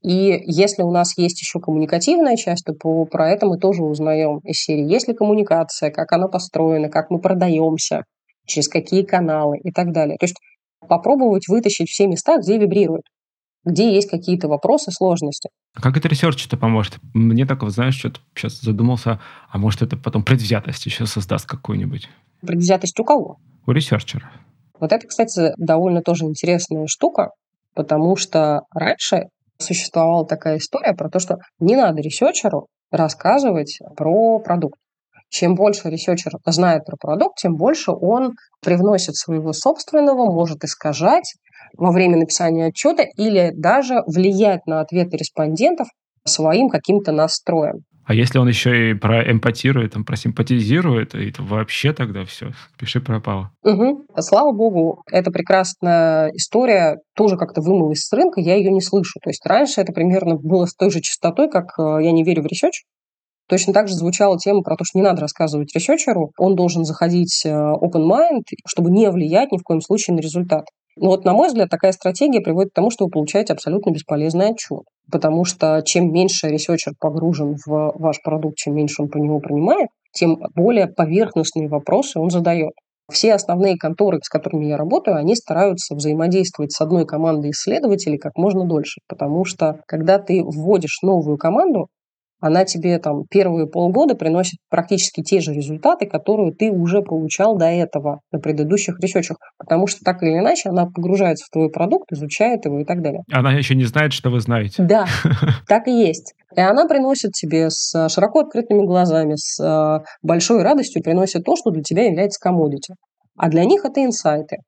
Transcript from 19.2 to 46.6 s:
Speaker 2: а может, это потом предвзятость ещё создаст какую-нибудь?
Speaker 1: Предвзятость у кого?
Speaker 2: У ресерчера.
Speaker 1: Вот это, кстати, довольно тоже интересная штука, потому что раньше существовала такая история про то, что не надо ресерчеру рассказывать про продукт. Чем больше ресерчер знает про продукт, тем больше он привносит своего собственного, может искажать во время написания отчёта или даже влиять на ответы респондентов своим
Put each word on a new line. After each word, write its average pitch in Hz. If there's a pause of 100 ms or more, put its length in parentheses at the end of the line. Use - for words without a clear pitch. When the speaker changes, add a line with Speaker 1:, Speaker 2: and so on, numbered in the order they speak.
Speaker 2:
а -
может, 104
это -
потом -
предвзятость 113
ещё 110
создаст -
какую-нибудь? - (380)
Speaker 1:
Предвзятость 180
у 233
кого? - (300)
Speaker 2:
У 123
ресерчера. - (500)
Speaker 1:
Вот 156
это, 240
кстати, 175
довольно 170
тоже 165
интересная 160
штука, - (440)
потому 151
что 151 (120)
раньше - (320)
существовала 165
такая 156
история -
про 165
то, 185
что - (240)
не 190
надо 175
ресерчеру 185 (240)
рассказывать 175 (180)
про 214
продукт. 175 (500)
Чем 180
больше 202
ресерчер 170 (140)
знает 170
про 147
продукт, 214
тем 170
больше 233
он 233 (300)
привносит 180
своего 160
собственного, 269
может 165
искажать 156 (420)
во 175
время 180
написания 165
отчёта 302 (120)
или 196
даже 247
влиять 190
на 156
ответы 175
респондентов 180 (380)
своим 170